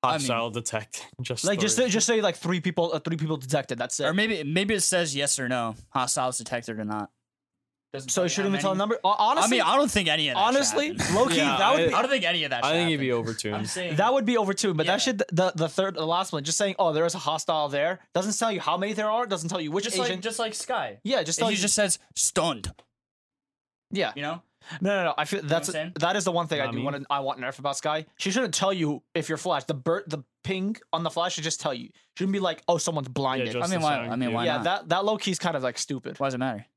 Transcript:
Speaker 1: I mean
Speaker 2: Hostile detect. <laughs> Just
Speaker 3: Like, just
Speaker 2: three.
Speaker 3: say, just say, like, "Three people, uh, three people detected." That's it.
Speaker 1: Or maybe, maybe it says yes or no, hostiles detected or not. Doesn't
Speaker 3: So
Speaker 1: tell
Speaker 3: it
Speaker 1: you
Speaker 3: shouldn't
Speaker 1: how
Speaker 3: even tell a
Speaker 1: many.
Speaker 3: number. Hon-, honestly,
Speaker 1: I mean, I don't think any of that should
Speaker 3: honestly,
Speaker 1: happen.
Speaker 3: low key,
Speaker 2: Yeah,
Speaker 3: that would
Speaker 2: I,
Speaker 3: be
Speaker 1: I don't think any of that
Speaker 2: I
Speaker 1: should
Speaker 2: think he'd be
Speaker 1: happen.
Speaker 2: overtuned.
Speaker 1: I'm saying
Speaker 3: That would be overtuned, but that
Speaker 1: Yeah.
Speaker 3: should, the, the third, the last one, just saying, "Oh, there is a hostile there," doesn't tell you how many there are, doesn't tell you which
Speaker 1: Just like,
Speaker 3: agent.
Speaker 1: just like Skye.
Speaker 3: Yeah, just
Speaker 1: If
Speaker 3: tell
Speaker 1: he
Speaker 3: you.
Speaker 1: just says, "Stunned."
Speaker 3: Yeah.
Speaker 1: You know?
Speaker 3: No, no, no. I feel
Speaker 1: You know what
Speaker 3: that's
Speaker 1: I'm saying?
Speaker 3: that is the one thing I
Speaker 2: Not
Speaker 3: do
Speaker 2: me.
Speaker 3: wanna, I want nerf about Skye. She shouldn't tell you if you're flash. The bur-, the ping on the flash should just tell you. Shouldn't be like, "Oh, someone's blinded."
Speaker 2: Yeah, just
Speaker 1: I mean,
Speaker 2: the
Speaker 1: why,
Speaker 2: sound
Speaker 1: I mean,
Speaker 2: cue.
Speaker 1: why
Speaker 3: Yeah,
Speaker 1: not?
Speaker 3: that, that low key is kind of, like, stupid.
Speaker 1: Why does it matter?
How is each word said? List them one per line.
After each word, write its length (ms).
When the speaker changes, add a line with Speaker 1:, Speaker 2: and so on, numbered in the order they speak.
Speaker 1:
I 100
mean 80
Speaker 2:
Hostile 280
detect. 640
<laughs> 80
Just 240
Speaker 3:
Like, 140
just 160
Speaker 2:
three. 100
Speaker 3:
say, 60
just 160
say, 140
like, 160
"Three 220
people, 340
uh, 60
three 180
people 200
detected." 400
That's 220
it. 60
Speaker 1:
Or 100
maybe, 280
maybe 300
it 80
says 340
yes 220
or 100
no, 280
hostiles 500
detected 400
or 60
not. 260
Doesn't 160
Speaker 3:
So 120
Speaker 1:
tell 20
Speaker 3:
it 20
Speaker 1:
you 40
Speaker 3:
shouldn't 240
Speaker 1:
how 20
Speaker 3:
even 60
tell 100
a 40
Speaker 1:
many. 40
Speaker 3:
number. 240
Hon-, 160
honestly, 420
Speaker 1:
I 40
mean, 80
I 20
don't 160
think 160
any 220
of 60
that 40
should 160
Speaker 3:
honestly, 400
Speaker 1:
happen. 200
Speaker 3:
low 120
key, 100
Speaker 2:
Yeah, 200
Speaker 3:
that 160
would 80
Speaker 2:
I, 80
Speaker 3:
be 40
Speaker 1:
I 80
don't 80
think 140
any 220
of 60
that 140
Speaker 2:
I 40
Speaker 1:
should 80
Speaker 2:
think 120
he'd 80
be 120
Speaker 1:
happen. 160
Speaker 2:
overtuned. 280
Speaker 1:
I'm 120
saying 320
Speaker 3:
That 160
would 120
be 100
overtuned, 420
but 100
that 60
Speaker 1:
Yeah. 40
Speaker 3:
should, 200
the, 240
the 140
third, 260
the 100
last 280
one, 120
just 120
saying, 220
"Oh, 140
there 120
is 80
a 60
hostile 500
there," 300
doesn't 240
tell 120
you 100
how 160
many 160
there 180
are, 160
doesn't 220
tell 120
you 100
which 120
Speaker 1:
Just 160
like, 100
Speaker 3:
agent. 140
Speaker 1:
just 160
like 160
Skye. 480
Speaker 3:
Yeah, 180
just 160
Speaker 1:
If 60
Speaker 3:
tell 60
Speaker 1:
he 80
Speaker 3:
you. 40
Speaker 1:
just 140
says, 240
"Stunned." 560
Speaker 3:
Yeah. 240
Speaker 1:
You 80
know? 180
Speaker 3:
No, 160
no, 100
no. 120
I 80
feel 140
Speaker 1:
You 20
know 60
what 20
Speaker 3:
that's 200
Speaker 1:
I'm 40
saying? 260
Speaker 3:
that 160
is 80
the 80
one 160
thing 140
I 40
Speaker 2:
Not 80
Speaker 3:
do 40
Speaker 2:
me. 60
Speaker 3:
wanna, 260
I 120
want 180
nerf 200
about 180
Skye. 280
She 140
shouldn't 220
tell 180
you 300
if 120
you're 120
flash. 240
The 100
bur-, 340
the 120
ping 340
on 100
the 60
flash 240
should 100
just 160
tell 140
you. 160
Shouldn't 160
be 80
like, 280
"Oh, 100
someone's 320
blinded." 380
Speaker 2:
Yeah, 60
just 140
Speaker 1:
I 60
mean, 80
Speaker 2:
the 40
Speaker 1:
why, 100
Speaker 2:
sound 160
Speaker 1:
I 40
mean, 140
Speaker 2:
cue. 60
Speaker 1:
why 100
Speaker 3:
Yeah, 120
Speaker 1:
not? 80
Speaker 3:
that, 240
that 160
low 120
key 140
is 80
kind 180
of, 60
like, 160
stupid. 400
Speaker 1:
Why 80
does 80
it 20
matter? 280